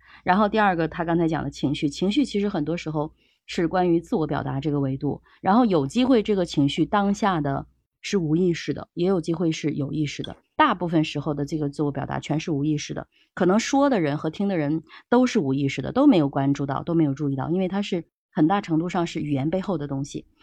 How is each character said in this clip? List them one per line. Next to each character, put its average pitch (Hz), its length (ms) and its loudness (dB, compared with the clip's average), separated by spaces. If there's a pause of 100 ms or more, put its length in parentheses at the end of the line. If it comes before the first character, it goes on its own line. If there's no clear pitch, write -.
(240)
然 185 120 2
后 208 120 4
第 214 100 0
二 202 160 4
个 165 140 0
他 165 160 -6
刚 170 140 2
才 165 100 2
讲 143 160 -2
的 139 60 -4
情 143 240 -2
绪， 147 140 -2
情 180 220 -2
绪 262 140 2
其 202 160 -4
实 202 80 0
很 180 160 -4
多 160 120 -4
时 160 140 -8
候 156 220 -4 (340)
是 170 220 -2
关 180 220 2
于 165 100 4
自 170 160 -4
我 156 100 0
表 143 160 -2
达 139 160 -4
这 151 120 -2
个 143 100 0
维 135 160 -2
度， 139 260 -4 (200)
然 185 120 4
后 247 100 6
有 170 220 2
机 233 180 0
会 240 180 4
这 208 120 0
个 185 100 0
情 143 240 2
绪 160 160 0
当 202 300 0
下 190 260 0
的 139 260 -4 (340)
是 - 160 -2
无 156 180 0
意 175 200 2
识 - 180 -6
的， - 220 -8
也 170 120 -2
有 190 140 2
机 165 140 -2
会 165 180 0
是 156 200 -4
有 143 200 -4
意 156 140 -2
识 - 160 -8
的， - 140 -12 (200)
大 294 180 4
部 175 140 -4
分 160 160 4
时 151 160 -6
候 147 140 -2
的 143 100 -2
这 156 140 -6
个 147 100 -2
自 143 140 -4
我 143 100 0
表 135 140 -6
达 139 120 -4
全 151 220 -2
是 185 100 -6
无 143 140 0
意 151 140 0
识 - 160 -8
的， 147 120 -10 (280)
可 190 100 0
能 190 160 4
说 277 300 2
的 220 100 0
人 147 160 0
和 156 140 -4
听 202 180 -2
的 190 80 0
人 156 260 0 (260)
都 247 180 4
是 240 120 0
无 139 140 0
意 139 160 0
识 135 140 -6
的， 139 100 -6
都 277 140 6
没 254 100 8
有 147 120 4
关 139 260 2
注 139 100 -6
到， 135 180 -4
都 170 120 -4
没 165 100 4
有 139 80 2
注 143 160 -4
意 139 80 -2
到， 131 140 -4
因 180 100 0
为 185 80 0
它 196 140 -2
是 190 220 -4 (280)
很 156 160 4
大 202 120 2
程 165 180 0
度 175 100 -2
上 170 180 -2
是 165 140 -6
语 151 100 -4
言 139 200 0
背 185 100 0
后 185 160 -2
的 143 120 -6
东 139 160 -4
西。 - 220 -12 (160)